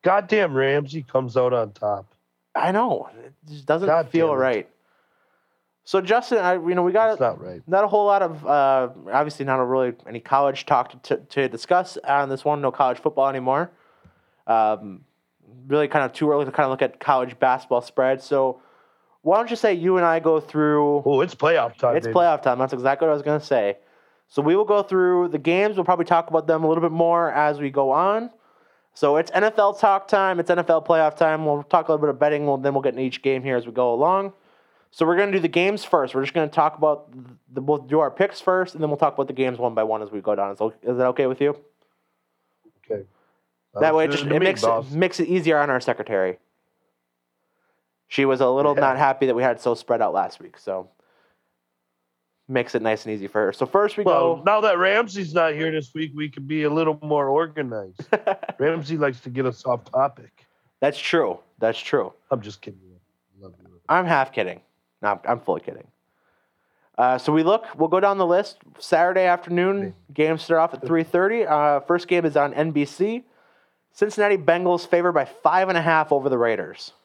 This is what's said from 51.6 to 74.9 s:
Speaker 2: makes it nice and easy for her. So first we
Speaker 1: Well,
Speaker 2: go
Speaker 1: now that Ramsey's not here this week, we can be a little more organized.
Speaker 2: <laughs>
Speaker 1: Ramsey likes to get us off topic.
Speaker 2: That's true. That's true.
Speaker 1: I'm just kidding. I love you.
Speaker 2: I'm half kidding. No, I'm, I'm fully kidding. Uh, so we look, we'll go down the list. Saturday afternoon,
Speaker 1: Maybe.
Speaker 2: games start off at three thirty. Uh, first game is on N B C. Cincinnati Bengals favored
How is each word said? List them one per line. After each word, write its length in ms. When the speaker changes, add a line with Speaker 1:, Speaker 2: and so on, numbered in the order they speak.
Speaker 2:
makes 260
it 60
nice 240
and 100
easy 120
for 180
her. 80
So 120
first 300
we 80
Speaker 1:
Well, 320
Speaker 2:
go 80
Speaker 1:
now 160
that 180
Ramsey's 560
not 200
here 180
this 220
week, 200
we 140
can 180
be 180
a 60
little 320
more 280
organized. 720
Speaker 2:
<laughs> 280
Speaker 1:
Ramsey 380
likes 240
to 80
get 160
us 200
off 200
topic. 600
Speaker 2:
That's 180
true. 400
That's 200
true. 320
Speaker 1:
I'm 120
just 180
kidding. 220
I 540
love 160
you. 260
Speaker 2:
I'm 180
half 280
kidding. 260
No, 120
I'm, 120
I'm 140
fully 220
kidding. 260
Uh, 200
so 140
we 100
look, 240
we'll 100
go 140
down 160
the 100
list. 300
Saturday 460
afternoon, 540
Speaker 1:
Maybe. 140
Speaker 2:
games 300
start 160
off 140
at 120
three 180
thirty. 420
Uh, 340
first 300
game 160
is 100
on 180
N 180
B 120
C. 400
Cincinnati 440
Bengals 500
favored 240